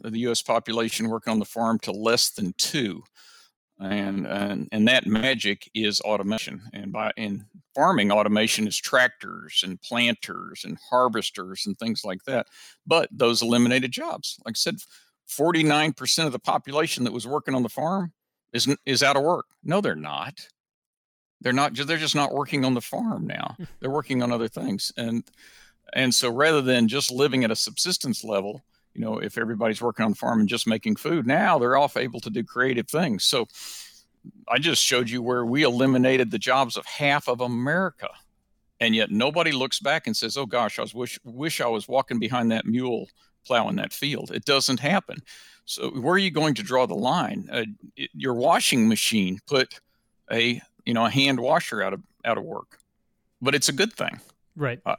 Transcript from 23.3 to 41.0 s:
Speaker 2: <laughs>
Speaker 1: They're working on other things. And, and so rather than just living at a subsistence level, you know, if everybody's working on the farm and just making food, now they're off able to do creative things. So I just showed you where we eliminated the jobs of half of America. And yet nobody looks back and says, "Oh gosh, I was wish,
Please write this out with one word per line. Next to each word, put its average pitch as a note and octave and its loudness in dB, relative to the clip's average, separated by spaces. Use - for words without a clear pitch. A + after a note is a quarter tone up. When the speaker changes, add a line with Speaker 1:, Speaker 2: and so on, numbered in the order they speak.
Speaker 2:
<laughs> - -20
Speaker 1:
They're C3 -6
working C3+ -2
on A#2+ 0
other A2+ 0
things. - -6
And, A#2 -4
and B2+ 2
so B2+ 2
rather D3 4
than B2+ 6
just C3+ 0
living C3 2
at A2 2
a A2 -2
subsistence - -4
level, G#2 -4
you - -8
know, A2 -4
if - -8
everybody's A2+ -2
working A2+ 0
on G#2+ 2
the G2 -4
farm A#2+ 0
and G#2+ 4
just - -2
making A2+ 0
food, D3+ -2
now D#3+ 4
they're A#2+ 4
off C#3+ 2
able A#2+ -4
to - -10
do A2 -4
creative B2 0
things. D3 0
So B2 0
I A#2+ 2
just D3 2
showed B2 2
you B2 -4
where B2 0
we C3 2
eliminated B2+ 4
the A2+ -2
jobs B2+ 0
of - -8
half C#3+ 0
of B2 -2
America. C3+ -2
And A2+ 2
yet A2 2
nobody D3+ 2
looks C3+ -2
back D3+ -2
and A2 -2
says, A2+ -4
"Oh C#3 -2
gosh, A#2 -2
I - -4
was A2 -8
wish, B2 -8